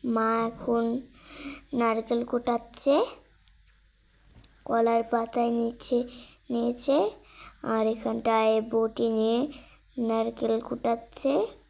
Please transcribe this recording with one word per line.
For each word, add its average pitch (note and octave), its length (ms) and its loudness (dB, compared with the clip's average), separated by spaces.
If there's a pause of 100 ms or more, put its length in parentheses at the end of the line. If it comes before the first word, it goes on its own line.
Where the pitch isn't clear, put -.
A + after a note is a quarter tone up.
(160)
মা A3 140 2 (200)
এখন A#3 340 0 (960)
নারকেল A3+ 420 2 (100)
কোটাচ্ছে, A#3+ 640 0 (1700)
কলার A#3 340 2 (100)
পাতায় A#3 480 0
নিচে A#3 380 -2 (540)
নিয়েছে, A#3+ 460 0 (760)
আর A3 100 2 (100)
এখানটায় A3 600 2 (160)
বটি A3+ 360 0 (100)
নিয়ে A3+ 220 2 (680)
নারকেল A3+ 440 0 (140)
কোটাচ্ছে। A#3+ 680 -2 (360)